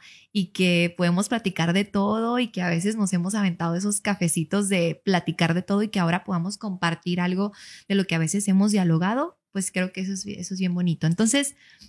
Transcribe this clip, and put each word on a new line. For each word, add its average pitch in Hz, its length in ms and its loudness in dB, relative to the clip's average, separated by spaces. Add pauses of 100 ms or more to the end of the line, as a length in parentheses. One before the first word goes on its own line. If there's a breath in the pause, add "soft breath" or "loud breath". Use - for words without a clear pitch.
(320 loud breath)
y 190 200 0
que 175 440 2
podemos 175 340 0
platicar 175 440 0
de 196 100 2
todo 220 540 0
y 247 120 0
que 180 120 -6
a 175 80 0
veces 180 260 0
nos 202 160 0
hemos 185 220 0
aventado 175 400 0
esos 202 280 -2
cafecitos 190 680 0
de 170 340 0
platicar 170 520 0
de 180 80 0
todo 202 180 0
y 220 60 0
que 208 120 -4
ahora 175 240 0
podamos 185 360 -4
compartir 180 600 -2
algo 185 320 -2 (340 loud breath)
de 196 80 0
lo 190 100 2
que - 80 -4
a 165 60 0
veces 196 280 0
hemos 196 240 4
dialogado, 196 680 0 (120)
pues 190 200 -4
creo 185 200 -2
que 190 100 -10
eso 190 120 -6
es, 190 140 -10
eso 190 260 -10
es 185 60 -6
bien 180 160 0
bonito. 175 320 0
Entonces, 226 480 2 (340 loud breath)